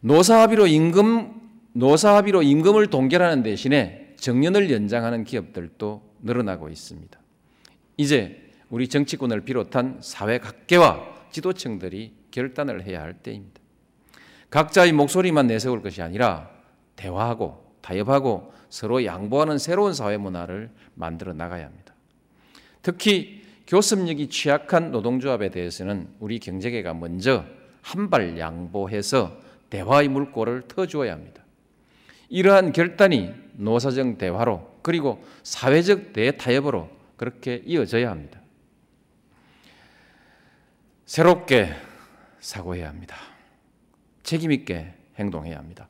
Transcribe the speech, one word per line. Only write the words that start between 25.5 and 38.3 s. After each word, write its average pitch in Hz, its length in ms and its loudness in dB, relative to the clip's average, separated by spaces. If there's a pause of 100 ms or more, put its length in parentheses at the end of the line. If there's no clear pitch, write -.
우리 110 200 -8
경제계가 95 540 -8
먼저 87 520 -2 (360)
한 196 280 -8
발 87 280 0
양보해서 92 1040 -4 (280)
대화의 123 380 2
물꼬를 127 600 -4
터주어야 151 460 -4
합니다. - 300 -18 (880)
이러한 185 440 4
결단이 170 600 2 (200)
노사정 120 680 -2
대화로, 95 640 -4
그리고 147 400 -2 (180)
사회적 175 720 0
대타협으로 123 760 -2 (280)
그렇게 120 480 -10
이어져야 120 460 -2
합니다. 76 280 -14 (2750)